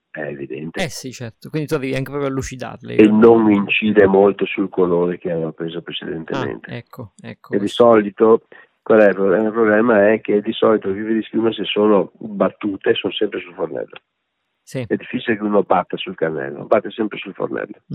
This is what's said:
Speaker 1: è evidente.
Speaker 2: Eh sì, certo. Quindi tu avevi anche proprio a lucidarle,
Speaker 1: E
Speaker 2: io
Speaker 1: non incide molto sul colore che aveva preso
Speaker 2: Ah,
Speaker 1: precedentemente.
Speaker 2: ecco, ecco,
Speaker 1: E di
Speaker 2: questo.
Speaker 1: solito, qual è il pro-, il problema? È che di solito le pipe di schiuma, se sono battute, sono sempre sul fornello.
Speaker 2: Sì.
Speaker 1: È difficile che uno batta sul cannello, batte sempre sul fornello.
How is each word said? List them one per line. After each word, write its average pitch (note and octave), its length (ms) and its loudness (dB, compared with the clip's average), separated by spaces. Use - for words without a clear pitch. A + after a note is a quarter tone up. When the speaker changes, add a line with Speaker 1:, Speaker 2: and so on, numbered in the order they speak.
Speaker 1:
è D#2 100 -12
evidente. C#2+ 640 -10
Speaker 2:
Eh D3+ 60 -6
sì, - 220 -12
certo. A#2 360 -16
Quindi D3+ 200 -6
tu D#3+ 60 -2
avevi C3 200 -2
anche C3 160 -4
proprio C#3 200 -4
a C3+ 40 -4
lucidarle, A#2+ 640 -8
Speaker 1:
E A#2 80 4
Speaker 2:
io G#2 120 4
Speaker 1:
non A2+ 340 6
incide G2+ 560 2
molto G2 380 2
sul F#2+ 240 -4
colore F2 480 0
che F2+ 160 -8
aveva D#2+ 200 -4
preso E2 260 -10
Speaker 2:
Ah, D#2+ 40 -10
Speaker 1:
precedentemente. - 880 -8
Speaker 2:
ecco, A#2+ 520 -14
ecco, - 320 -18
Speaker 1:
E - 20 0
di - 40 -2
Speaker 2:
questo. G#2 240 2
Speaker 1:
solito, A2 600 4
qual A2 180 6
è G#2 80 8
il F#2+ 60 2
pro-, F#2+ 200 2
il G#2+ 180 2
problema? A2 600 4
È A2 80 0
che G#2 220 0
di A2 100 -4
solito G#2+ 360 2
le F#2+ 120 -2
pipe A2 140 -2
di A2 80 0
schiuma, A2+ 280 -2
se G#2+ 140 -6
sono G#2 540 2
battute, G2+ 760 -2
sono - 220 -6
sempre G2+ 260 -4
sul F2 140 -16
fornello. C#2+ 420 -8
Speaker 2:
Sì. C3 220 -10
Speaker 1:
È G#2 100 -4
difficile A#2+ 420 -4
che G#2 40 -14
uno G#2 200 2
batta F2+ 340 0
sul F#2+ 180 -10
cannello, D2 520 -6
batte G#2+ 240 0
sempre G#2+ 280 -6
sul G2 160 -12
fornello. - 460 -8